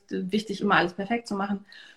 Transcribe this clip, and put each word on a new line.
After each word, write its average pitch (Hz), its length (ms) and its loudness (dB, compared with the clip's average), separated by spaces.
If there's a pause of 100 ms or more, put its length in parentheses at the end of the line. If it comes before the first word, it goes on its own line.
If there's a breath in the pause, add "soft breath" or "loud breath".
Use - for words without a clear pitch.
wichtig, 196 520 -2
immer 196 140 4
alles 170 180 4
perfekt 233 340 -4
zu 208 80 -4
machen. 202 300 -2 (320 loud breath)